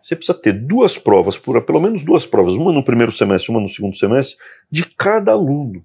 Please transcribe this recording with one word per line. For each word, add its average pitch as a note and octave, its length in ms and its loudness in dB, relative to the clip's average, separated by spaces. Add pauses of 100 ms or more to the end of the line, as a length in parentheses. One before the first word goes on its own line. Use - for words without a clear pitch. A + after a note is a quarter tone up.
Você - 140 -6
precisa F3 220 -4
ter G2+ 160 0
duas F3+ 440 0
provas, G2 400 2
por, - 280 -2
pelo D#3 160 0
menos G3 220 -2
duas A3+ 220 2
provas, F2+ 280 2
uma D#3+ 180 0
no C#3+ 120 0
primeiro A#2 280 2
semestre, G2 400 0
uma A2+ 80 0
no G2+ 100 -4
segundo G2+ 260 -6
semestre, B2+ 420 0 (340)
de D#3+ 140 -4
cada G#3+ 480 0
aluno. C#3 520 -2